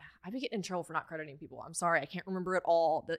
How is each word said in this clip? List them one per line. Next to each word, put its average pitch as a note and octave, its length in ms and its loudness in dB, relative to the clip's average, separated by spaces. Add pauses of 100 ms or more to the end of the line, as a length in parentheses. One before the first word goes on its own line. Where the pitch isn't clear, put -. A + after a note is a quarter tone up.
(260)
I F#3 40 -8
be B3+ 100 -4
getting B3 160 -4
in G3 60 -2
trouble F3+ 200 -2
for D#3+ 100 -10
not D#3+ 140 -2
crediting D#3 300 -8
people. B2+ 280 -14
I'm E3 80 -14
sorry. E3 280 4
I C3+ 40 -4
can't - 220 -8
remember F#3 300 0
it F3 100 2
all. E3 400 6
The E3 120 -2